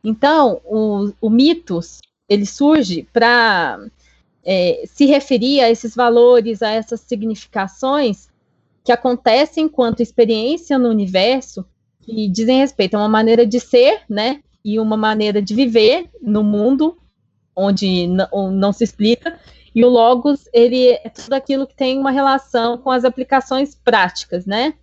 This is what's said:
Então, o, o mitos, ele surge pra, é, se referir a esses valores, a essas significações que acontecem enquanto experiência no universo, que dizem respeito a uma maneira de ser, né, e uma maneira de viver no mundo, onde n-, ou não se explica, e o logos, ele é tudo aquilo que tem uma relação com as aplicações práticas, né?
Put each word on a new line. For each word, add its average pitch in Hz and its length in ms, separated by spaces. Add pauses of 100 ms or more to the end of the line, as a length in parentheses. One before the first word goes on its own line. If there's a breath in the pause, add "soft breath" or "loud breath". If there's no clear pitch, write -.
Então, 262 600
o, 208 560
o 220 80
mitos, 240 720 (300)
ele 208 180
surge 269 640
pra, 214 680 (640)
é, 180 420
se - 180
referir 277 560
a 233 100
esses 233 260
valores, 233 680
a 214 80
essas 220 300
significações 220 1300 (560)
que 247 80
acontecem 247 720
enquanto 247 360
experiência 240 800
no 247 100
universo, 208 760 (340)
que 220 280
dizem 226 320
respeito 214 340
a 208 60
uma 208 80
maneira 226 360
de 226 140
ser, 262 500
né, 233 320 (240)
e 208 140
uma 220 180
maneira 214 440
de 202 140
viver 240 560 (100)
no 214 220
mundo, 254 560 (560)
onde 196 320
n-, 180 440
ou 196 200
não 196 220
se 233 120
explica, 233 540 (360 soft breath)
e 233 100
o 247 40
logos, 247 640
ele 247 360
é 240 200
tudo - 240
aquilo 269 340
que - 80
tem 262 240
uma 269 120
relação 262 680
com 262 120
as 247 140
aplicações 262 680
práticas, 180 680
né? 233 380